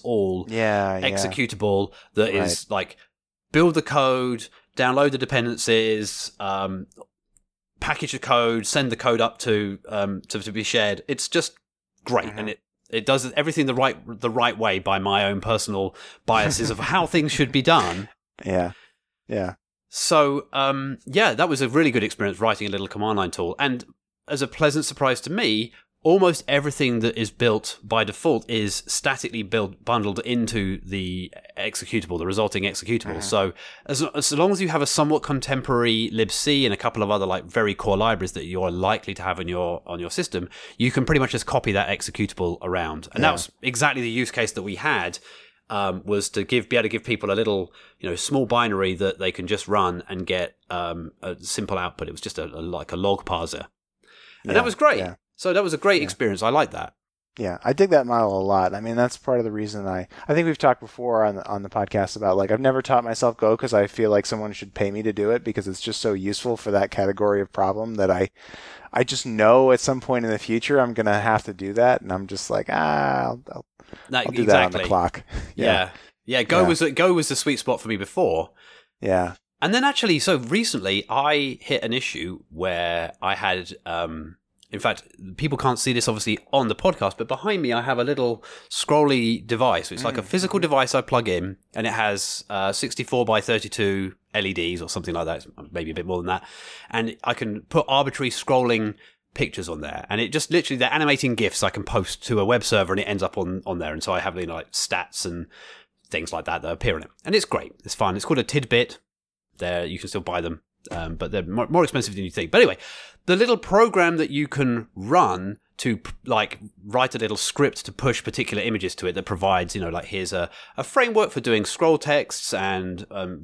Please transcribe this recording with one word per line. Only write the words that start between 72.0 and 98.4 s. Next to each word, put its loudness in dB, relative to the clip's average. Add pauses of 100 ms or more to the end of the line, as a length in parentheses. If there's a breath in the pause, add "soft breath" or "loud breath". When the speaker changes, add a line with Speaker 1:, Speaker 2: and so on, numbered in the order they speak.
Speaker 2:
and -8
I'm -4
just -8
like, -2
"Ah, 0
I'll, -8 (120)
I'll, -14 (440 loud breath)
Speaker 1:
That, 0
Speaker 2:
I'll -2
do 0
that 6
on 0
the -2
Speaker 1:
exactly. -2
Speaker 2:
clock." 0 (160)
<laughs> -12
Yeah. -2
Speaker 1:
Yeah. 2 (500 loud breath)
Yeah, 2
Go 4
Speaker 2:
Yeah. 6
Speaker 1:
was, 2 (120)
Go 6
was 2
the -2
sweet 0
spot 0
for -10
me 0
before. 0 (480 soft breath)
Speaker 2:
Yeah. 0 (260)
Speaker 1:
And 2
then 4
actually, 2
so 2
recently 0
I 0
hit -2
an -2
issue -6 (100)
where -2
I 0
had, -2 (120)
um, -6 (360)
in -8
fact, 0 (320)
people -2
can't 0
see 2
this 2
obviously 0 (160)
on 4
the -2
podcast, 0
but -6
behind -2
me 0
I 0
have 0
a 0
little -2 (260 loud breath)
scrolly 2
device. 2
It's -6
like -2
a -2
Speaker 2:
Mm, -14
Speaker 1:
physical 0
Speaker 2:
mm-hmm. 2
Speaker 1:
device 2
I 2
plug 0
in, -2 (180)
and -2
it 0
has, -2
uh, 0
sixty-four -2
by 4
thirty-two -2 (200)
L 0
E -2
Ds -4
or -8
something -6
like -2
that. -4
It's -18 (240)
maybe -6
a -10
bit -6
more -4
than -4
that. -4 (460 loud breath)
And -4
I 0
can -6
put 0
arbitrary 2
scrolling 2 (380 soft breath)